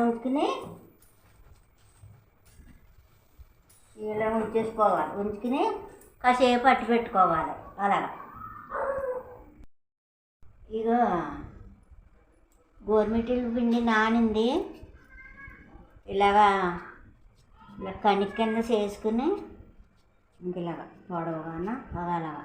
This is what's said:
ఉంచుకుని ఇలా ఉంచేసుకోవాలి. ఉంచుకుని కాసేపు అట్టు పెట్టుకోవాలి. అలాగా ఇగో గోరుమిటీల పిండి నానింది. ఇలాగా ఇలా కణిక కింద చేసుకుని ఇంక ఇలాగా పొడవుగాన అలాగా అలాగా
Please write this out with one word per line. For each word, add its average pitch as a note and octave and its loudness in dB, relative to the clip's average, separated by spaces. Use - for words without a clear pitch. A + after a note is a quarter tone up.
ఉంచుకుని B3+ 2
ఇలా G#3+ -2
ఉంచేసుకోవాలి. G#3+ 2
ఉంచుకుని A#3+ -2
కాసేపు B3 4
అట్టు A#3+ 4
పెట్టుకోవాలి. F#3 2
అలాగా G3 0
ఇగో A3+ 2
గోరుమిటీల A3+ 0
పిండి A#3 2
నానింది. A3+ 2
ఇలాగా G#3 6
ఇలా F#3 -8
కణిక G3 2
కింద A3+ 0
చేసుకుని A3 0
ఇంక F3 -6
ఇలాగా E3+ -8
పొడవుగాన E3 -6
అలాగా F3 -4
అలాగా D3+ -8